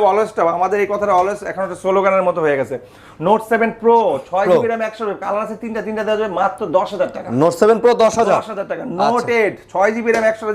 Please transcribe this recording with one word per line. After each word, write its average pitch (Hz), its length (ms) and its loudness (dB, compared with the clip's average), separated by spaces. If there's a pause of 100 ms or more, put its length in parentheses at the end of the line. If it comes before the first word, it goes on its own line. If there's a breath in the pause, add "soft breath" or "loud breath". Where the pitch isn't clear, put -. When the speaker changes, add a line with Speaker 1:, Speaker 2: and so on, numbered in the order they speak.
Speaker 1:
always 208 280 2
টপ, 175 120 2 (100)
আমাদের 190 260 0
এই 185 80 -6
কথাটা 202 280 -2
always 202 200 -2 (100)
এখন 175 160 -6
একটা 180 160 -10
স্লোগানের 190 460 2
মতো 175 160 -2
হয়ে 147 160 2
গেছে। 127 140 -4 (520 loud breath)
নোট 214 140 4 (100)
সেভেন 226 200 2 (100)
প্রো, 233 160 4 (320)
ছয় 190 180 0
Speaker 2:
প্রো। 180 80 4
Speaker 1:
জিবি 226 160 2
র্যাম, 226 180 -4
একশো 220 160 -10 (200)
কালার 208 200 -4
আছে 208 180 -10
তিনটা, 220 240 -6
তিনটা 214 200 -6
দেওয়া 214 140 0
যাবে 214 200 -4
মাত্র 190 200 -2 (180)
দশ 196 160 -4
হাজার - 220 -4
টাকা। - 120 -12 (140)
Speaker 2:
নোট 165 180 2
সেভেন 220 220 6
প্রো 240 80 6 (140)
দশ 214 160 2
হাজার? 196 200 2
Speaker 1:
দশ - 120 -12
হাজার 190 180 -8
টাকা। 165 140 -6
Speaker 2:
আচ্ছা। 131 160 -8
Speaker 1:
নোট 233 260 0 (140)
এইট, 196 140 0 (180)
ছয় 190 220 2
জিবি 233 160 -2
র্যাম, 226 200 2
একশো 220 140 -6 (100)